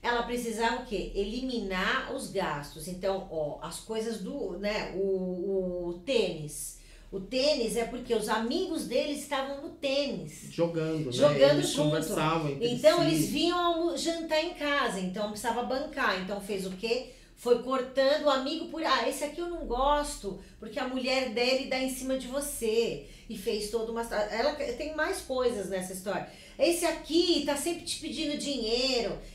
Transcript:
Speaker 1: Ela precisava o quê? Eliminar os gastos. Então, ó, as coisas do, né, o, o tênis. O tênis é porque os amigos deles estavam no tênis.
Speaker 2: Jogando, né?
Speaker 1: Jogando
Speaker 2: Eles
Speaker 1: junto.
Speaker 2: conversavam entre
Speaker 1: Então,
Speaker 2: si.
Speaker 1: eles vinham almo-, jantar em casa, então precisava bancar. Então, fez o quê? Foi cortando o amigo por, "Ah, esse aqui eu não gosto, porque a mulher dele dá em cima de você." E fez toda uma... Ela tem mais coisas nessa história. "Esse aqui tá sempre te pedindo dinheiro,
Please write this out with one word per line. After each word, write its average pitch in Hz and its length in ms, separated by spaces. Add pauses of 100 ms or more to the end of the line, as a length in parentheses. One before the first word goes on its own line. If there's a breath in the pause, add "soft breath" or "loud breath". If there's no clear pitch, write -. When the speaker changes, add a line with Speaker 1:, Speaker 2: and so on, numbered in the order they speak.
Speaker 1:
Ela 240 220
precisava 233 580
o - 40
quê? 190 300
Eliminar 226 960
os 214 160
gastos. 156 600
Então, 180 420
ó, 151 300
as 160 180
coisas 220 400
do, 196 400
né, 208 380
o, 185 960
o 175 140
tênis. 175 760 (300 loud breath)
O 190 120
tênis 254 560
é 233 80
porque 233 280
os 214 140
amigos 277 580
deles 285 340
estavam 277 420
no 339 80
tênis. 262 840
Speaker 2:
Jogando, 160 540
né? 123 80
Speaker 1:
Jogando 143 280 (180)
Speaker 2:
Eles - 100
Speaker 1:
junto. 151 220
Speaker 2:
conversavam 156 600
entre 220 220
Speaker 1:
Então, 320 260
Speaker 2:
si. 330 60
Speaker 1:
eles 311 240
vinham 330 280
almo-, 339 400
jantar 320 460
em 349 120
casa, 277 440
então 208 300
precisava 233 340
bancar. 247 580
Então, 196 200
fez 190 240
o 185 60
quê? 233 400 (240 loud breath)
Foi 240 280
cortando 269 600
o 294 40
amigo 269 380
por, 311 160
"Ah, 254 260
esse 294 140
aqui 294 180
eu 349 80
não 339 160
gosto, 262 720 (200 loud breath)
porque 220 200
a 254 80
mulher 262 440
dele 254 360
dá 262 140
em 262 80
cima 262 280
de 254 100
você." 226 800 (220 loud breath)
E 214 80
fez 208 340
toda 226 200
uma... 233 120
Ela 226 500
tem 294 420
mais 339 260
coisas 226 480
nessa 185 240
história. 185 340 (320 loud breath)
"Esse 339 260
aqui 320 600
tá 285 120
sempre 339 280
te - 140
pedindo 294 380
dinheiro, 240 800 (180 loud breath)